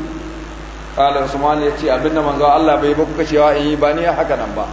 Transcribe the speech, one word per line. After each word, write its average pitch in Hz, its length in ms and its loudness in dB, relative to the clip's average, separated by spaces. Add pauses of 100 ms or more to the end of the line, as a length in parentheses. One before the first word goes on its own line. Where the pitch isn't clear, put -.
(960)
Kala 139 280 2
Usman 147 400 0
ya 147 140 2
ce, 156 100 -4
Abinda 139 340 0
manzo 143 220 0
Allah 151 340 4
bai 143 160 2
ba 151 120 2
kuka 156 180 -4
cewa 151 320 4
in 147 140 0
yi 151 80 0
ba 147 160 2
ni 165 100 -2
haka 156 320 0
nan 110 200 -4
ba. 107 180 -4